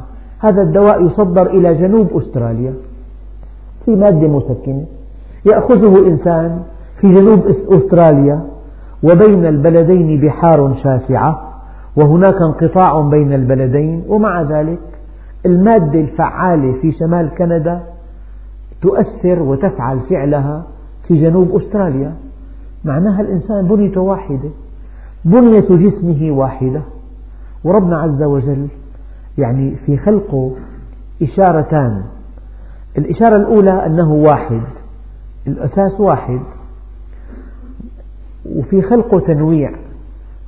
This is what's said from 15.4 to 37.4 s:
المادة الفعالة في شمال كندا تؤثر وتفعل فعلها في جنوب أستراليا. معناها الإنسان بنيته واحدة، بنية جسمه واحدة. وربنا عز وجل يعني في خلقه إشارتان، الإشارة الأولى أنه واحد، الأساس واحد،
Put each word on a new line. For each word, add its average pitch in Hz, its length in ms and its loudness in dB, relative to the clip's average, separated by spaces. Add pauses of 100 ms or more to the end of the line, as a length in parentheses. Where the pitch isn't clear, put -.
المادة 180 540 2
الفعالة 151 840 -2
في 165 100 0
شمال 165 460 -2
كندا 170 460 -2 (1000)
تؤثر 180 600 0
وتفعل 135 580 -4
فعلها 147 640 -4 (440)
في 160 140 2
جنوب 175 340 2
أستراليا. 160 580 -4 (720)
معناها 185 360 -2
الإنسان 196 460 -4
بنيته 196 340 0
واحدة، 170 480 -6 (760)
بنية 220 340 6 (100)
جسمه 170 600 2
واحدة. 131 500 -4 (840)
وربنا 175 340 0
عز 151 260 -2
وجل 143 440 -2 (720)
يعني 135 380 -2
في 143 220 -2
خلقه 143 540 -2 (720)
إشارتان، 151 800 0 (960)
الإشارة 214 380 0
الأولى 196 500 2
أنه 156 280 0
واحد، 139 480 2 (840)
الأساس 190 520 -2
واحد، 143 400 -2 (2250)